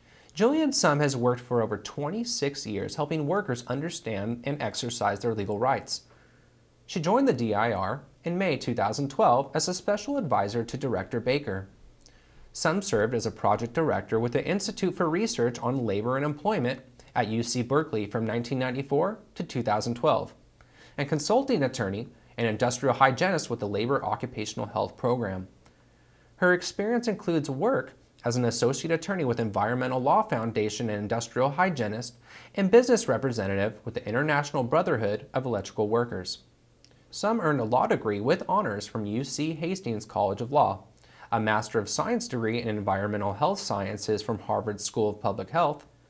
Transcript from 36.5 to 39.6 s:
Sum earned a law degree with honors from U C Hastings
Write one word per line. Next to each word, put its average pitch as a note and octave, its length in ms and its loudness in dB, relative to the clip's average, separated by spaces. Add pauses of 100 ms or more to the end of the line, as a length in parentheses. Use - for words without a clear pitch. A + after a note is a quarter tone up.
Sum A3 280 0
earned D3+ 220 2
a - 20 0
law B2+ 240 4
degree A2+ 320 2
with D3 300 2
honors E3 380 0
from A2 180 -4
U G#2+ 180 -2
C D3+ 300 -4
Hastings D#3 520 -4